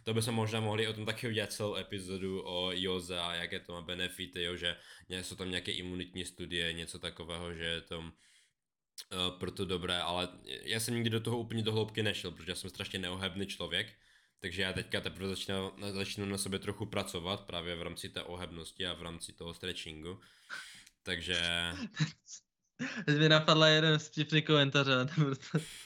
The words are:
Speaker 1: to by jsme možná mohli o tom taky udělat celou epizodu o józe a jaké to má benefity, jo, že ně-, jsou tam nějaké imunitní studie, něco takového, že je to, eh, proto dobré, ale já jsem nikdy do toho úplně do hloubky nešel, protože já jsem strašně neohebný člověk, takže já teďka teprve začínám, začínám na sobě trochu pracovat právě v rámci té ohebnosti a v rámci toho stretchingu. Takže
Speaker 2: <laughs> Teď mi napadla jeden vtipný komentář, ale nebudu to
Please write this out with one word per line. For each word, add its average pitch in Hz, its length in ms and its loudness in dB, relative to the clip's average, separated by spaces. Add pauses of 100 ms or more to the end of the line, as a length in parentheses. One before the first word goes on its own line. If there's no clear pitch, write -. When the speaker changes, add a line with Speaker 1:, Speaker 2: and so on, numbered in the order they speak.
Speaker 1:
to 113 100 0
by 113 80 6
jsme 117 100 2
možná 113 280 2
mohli 107 280 2
o 110 60 -2
tom 107 120 -4
taky 110 220 -2
udělat 107 260 0
celou 104 220 -2
epizodu 95 720 -4
o 90 280 0
józe 92 460 0
a 87 160 -2
jaké 87 240 -2
to - 140 -10
má 87 80 -8
benefity, 90 640 -4
jo, 87 120 0
že 85 220 -2 (320)
ně-, 92 140 -4
jsou - 120 -8
tam 92 140 -4
nějaké 90 220 -2
imunitní 90 540 -4
studie, 85 480 -2
něco 85 260 -8
takového, 85 540 -6
že 82 100 -6
je 82 180 -2
to, 82 220 -8 (1080)
eh, 98 40 -6 (240)
proto 92 260 -2
dobré, 90 360 0
ale 87 280 0 (160)
já 65 340 -4
jsem 117 160 0
nikdy 117 140 2
do 113 100 2
toho 117 180 0
úplně 113 260 -2
do 110 80 2
hloubky 107 320 2
nešel, 98 280 0
protože 80 200 -8
já 87 40 -2
jsem - 140 -6
strašně 98 300 -6
neohebný 95 480 -2
člověk, 90 460 -2 (460)
takže 95 220 -2
já 95 120 2
teďka 92 280 0
teprve 85 280 -4
začínám, 95 420 -2 (200)
začínám 98 380 -2
na 98 80 0
sobě 98 220 -2
trochu 104 260 -4
pracovat 98 600 -2
právě 87 300 -4
v 82 60 -6
rámci 85 280 -6
té - 140 -6
ohebnosti 85 640 -6
a 87 60 -2
v 82 80 -8
rámci 85 320 -8
toho 85 200 -10
stretchingu. 85 680 -8 (840)
Takže 87 380 0 (320)
Speaker 2:
<laughs> - 1300 -6
Teď 147 120 4
mi 156 120 8
napadla 156 380 8
jeden 156 320 8
vtipný 151 420 2
komentář, 143 460 6
ale 131 180 6
nebudu 143 300 4
to - 220 -4 (280)